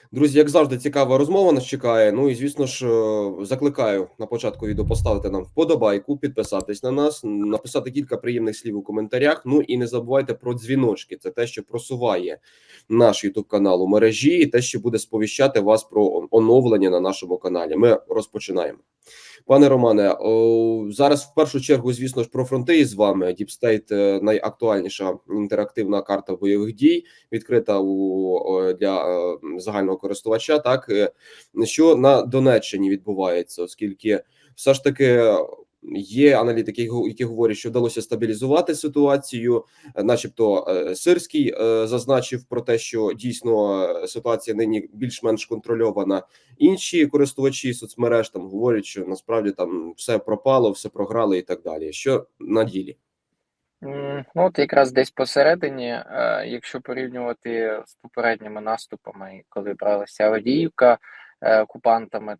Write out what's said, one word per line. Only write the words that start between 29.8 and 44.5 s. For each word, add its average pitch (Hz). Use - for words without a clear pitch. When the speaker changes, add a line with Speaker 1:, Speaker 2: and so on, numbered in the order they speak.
Speaker 1:
користувача. 113
Так, 127
е, 101
що 156
на 131
Донеччині 120
відбувається, 92
оскільки 101
все 135
ж 131
таки 120
є 120
аналітики, 113
які 113
го-, 120
які 113
говорять, 113
що 117
вдалося 117
стабілізувати 123
ситуацію, 139
е, 101
начебто, 110
е, 90
Сирський, 160
е, 113
зазначив 123
про 120
те, 117
що 110
дійсно, 107
е, 87
ситуація 113